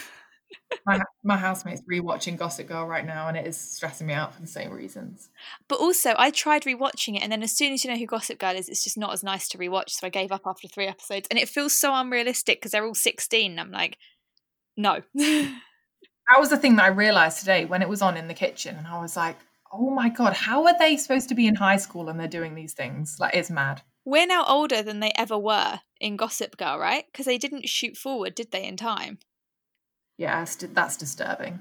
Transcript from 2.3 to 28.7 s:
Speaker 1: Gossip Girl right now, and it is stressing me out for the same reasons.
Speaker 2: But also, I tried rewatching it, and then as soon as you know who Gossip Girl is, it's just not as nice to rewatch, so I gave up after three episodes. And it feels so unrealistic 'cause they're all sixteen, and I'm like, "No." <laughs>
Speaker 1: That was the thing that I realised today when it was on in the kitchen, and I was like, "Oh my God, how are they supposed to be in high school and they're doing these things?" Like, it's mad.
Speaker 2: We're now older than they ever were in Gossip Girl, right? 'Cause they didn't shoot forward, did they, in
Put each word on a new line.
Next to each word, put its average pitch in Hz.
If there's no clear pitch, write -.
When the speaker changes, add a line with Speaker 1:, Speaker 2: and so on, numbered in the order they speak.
Speaker 1:
Gossip -
Girl 165
right 160
now, 160
and 160
it 160
is 165
stressing -
me 147
out 147
for -
the 165
same -
reasons. -
Speaker 2:
But 277
also, 302
I 269
tried 302
rewatching 254
it, 196
and 208
then 220
as 220
soon 285
as 269
you 254
know 233
who 233
Gossip 226
Girl 185
is, 190
it's -
just 214
not 214
as 196
nice 190
to 185
rewatch, 180
so -
I 185
gave 190
up 196
after 185
three 196
episodes. 196
And -
it -
feels 285
so 277
unrealistic 247
'cause 226
they're 214
all 220
sixteen, 214
and 165
I'm -
like, 185
"No." 208
<laughs> -
Speaker 1:
That 277
was 285
the 294
thing 247
that 196
I 190
realised 190
today 190
when 180
it 175
was 202
on 180
in 165
the 165
kitchen, -
and 156
I 170
was 170
like, 165
"Oh 240
my 247
God, 226
how 262
are 349
they 311
supposed 262
to 240
be 233
in 214
high 196
school 170
and 165
they're 165
doing 165
these 160
things?" 139
Like, -
it's 170
mad. 139
Speaker 2:
We're 302
now 359
older 269
than 208
they 214
ever 220
were 208
in 208
Gossip 220
Girl, 151
right? 240
'Cause 269
they 247
didn't 277
shoot -
forward, 220
did 233
they, 190
in 190